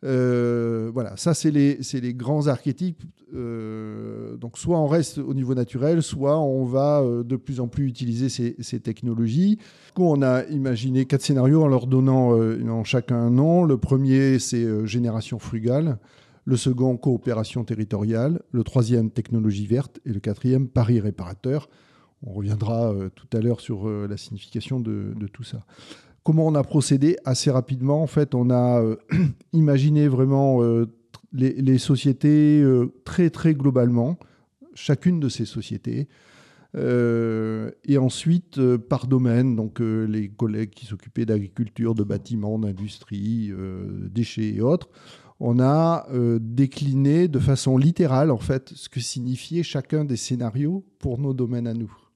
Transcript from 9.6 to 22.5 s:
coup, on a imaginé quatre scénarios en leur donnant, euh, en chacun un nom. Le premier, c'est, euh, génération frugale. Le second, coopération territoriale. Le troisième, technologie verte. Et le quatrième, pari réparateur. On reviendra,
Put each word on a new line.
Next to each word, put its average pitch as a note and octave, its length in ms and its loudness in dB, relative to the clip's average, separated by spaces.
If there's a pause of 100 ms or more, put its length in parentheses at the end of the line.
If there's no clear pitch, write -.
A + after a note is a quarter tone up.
coup, F3+ 80 2
on D3+ 180 4
a B2+ 240 2
imaginé C3 600 -2
quatre C3 180 0
scénarios C#3+ 400 4
en D3+ 40 4
leur B2+ 200 2
donnant, C3 500 4
euh, A2+ 320 0
en A2+ 140 -2
chacun B2 320 -2
un A#2 160 2
nom. E3 320 4
Le D3 140 4
premier, C3+ 600 4
c'est, A#2+ 260 -2
euh, A2 220 0
génération A2+ 540 -2
frugale. B2 580 -2 (460)
Le C3 120 0
second, B2 420 0
coopération A#2+ 680 -2
territoriale. A2+ 880 -2
Le A#2 120 0
troisième, A2+ 460 2
technologie G#2+ 560 -2
verte. A2+ 400 -2
Et A#2+ 80 -6
le G2+ 60 -4
quatrième, B2+ 480 0
pari A#2 320 2
réparateur. G2+ 680 -6 (580)
On G2+ 60 -12
reviendra, G#2+ 640 -2